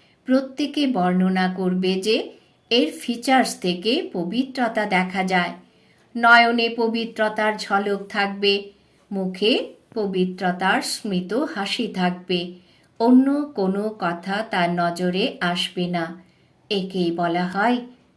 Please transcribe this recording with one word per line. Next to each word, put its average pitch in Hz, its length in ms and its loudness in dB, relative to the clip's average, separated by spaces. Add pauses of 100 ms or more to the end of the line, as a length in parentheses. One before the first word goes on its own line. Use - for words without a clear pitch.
(260)
প্রত্যেকে 277 600 0
বর্ণনা 185 720 2
করবে 185 380 0
যে 214 340 0 (400)
এর 285 300 2
ফিচার্স 240 600 0
থেকে 190 540 -2
পবিত্রতা 226 720 -2
দেখা 185 380 0
যায়। 180 260 0 (680)
নয়নে 233 600 6
পবিত্রতার 220 800 -2
ঝলক 196 520 -2
থাকবে, 202 600 0 (400)
মুখে 196 640 -2 (200)
পবিত্রতার 190 880 0
স্মিত 185 520 -4
হাসি 226 540 -4
থাকবে, 180 680 -2 (460)
অন্য 269 560 4
কোনো 202 440 -2
কথা 190 500 -4
তার 175 260 0
নজরে 180 680 0
আসবে 190 460 -2
না। 175 340 -6 (480)
একেই 185 420 -2
বলা 175 360 0
হয় 214 300 2 (400)